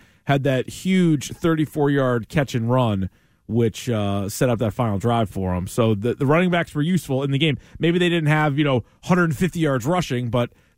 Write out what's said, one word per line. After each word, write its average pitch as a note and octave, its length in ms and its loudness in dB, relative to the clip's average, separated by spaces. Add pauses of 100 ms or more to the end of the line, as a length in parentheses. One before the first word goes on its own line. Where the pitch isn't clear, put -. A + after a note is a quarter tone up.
(260)
had C#3 180 2
that C3 260 0
huge F3+ 600 0
thirty-four D#3 580 0
yard B2+ 400 0
catch D3 240 -2
and A2+ 160 -2
run, A2 400 2 (380)
which, A#2 420 0
uh, G2+ 400 -2
set B2+ 200 0
up A2+ 100 0
that A2 120 0
final G#2+ 280 -2
drive A#2 320 0
for F#2 240 -4
him. F2+ 100 -4
So A2+ 300 0
the, G#2+ 180 -2
the C3+ 140 -2
running E3+ 240 2
backs E3+ 240 -2
were D3 80 -2
useful D3+ 400 -2
in C#3+ 80 -2
the C#3 80 0
game. D3 180 0 (220)
Maybe E3+ 180 2
they F3 100 2
didn't E3 220 0
have, D3+ 300 2
you D3+ 40 2
know, C3+ 200 2 (220)
hundred F3 300 2
fifty F3+ 240 -2
yards C3+ 280 0
rushing, C3+ 420 -2
but A#2+ 220 0 (260)